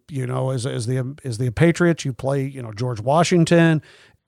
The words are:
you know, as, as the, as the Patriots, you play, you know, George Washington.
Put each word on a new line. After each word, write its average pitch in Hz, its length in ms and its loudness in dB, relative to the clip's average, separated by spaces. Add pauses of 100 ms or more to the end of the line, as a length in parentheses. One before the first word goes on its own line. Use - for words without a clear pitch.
you 131 160 -6
know, 131 260 -4
as, 127 160 -4
as 131 200 -6
the, 131 380 -4
as 117 140 -6
the 127 120 -2
Patriots, 170 540 2
you 135 80 -4
play, 135 320 -4
you 135 180 -10
know, 113 100 -10
George 113 280 -6
Washington. 165 800 4 (460)